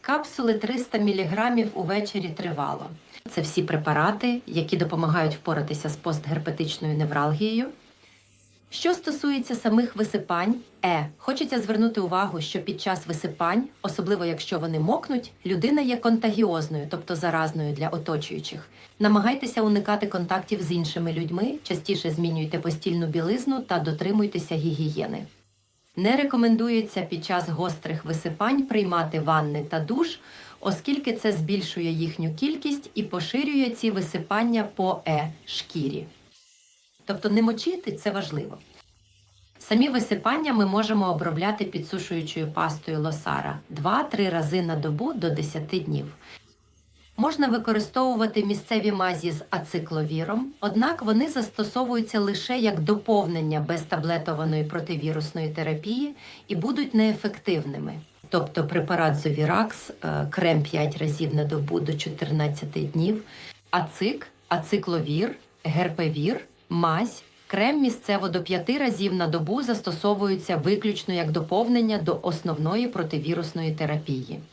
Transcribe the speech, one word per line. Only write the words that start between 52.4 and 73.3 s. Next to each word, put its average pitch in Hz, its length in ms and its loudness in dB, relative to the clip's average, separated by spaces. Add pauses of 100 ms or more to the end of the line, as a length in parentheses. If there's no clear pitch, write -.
як 208 220 2
доповнення 170 800 2
безтаблетованої 160 1040 0
противірусної 156 840 -4
терапії 165 640 -2 (340)
і 202 80 -2
будуть 240 380 -2
неефективними. 208 1000 0 (340)
Тобто - 380 0
препарат 160 500 2
Зовіракс, 156 720 0
е, 147 400 -2
крем 165 320 2
п'ять 151 360 -2
разів 151 360 -2
на 151 100 4
добу 151 360 0
до 151 140 -2
чотирнадцяти 151 840 -2
днів, 170 420 0 (480)
ацик, 180 560 -2 (220)
ацикловір, 170 880 0 (280)
герпевір, 160 760 0 (280)
мазь, 170 540 0 (240)
крем 269 340 2
місцево 208 480 2
до 175 140 0
п'яти 180 360 0
разів 196 360 0
на 175 120 2
добу 170 360 0
застосовуються 196 920 0
виключно 202 580 0
як 165 160 0
доповнення 214 680 2
до 160 240 0
основної 170 640 0
противірусної 160 840 -2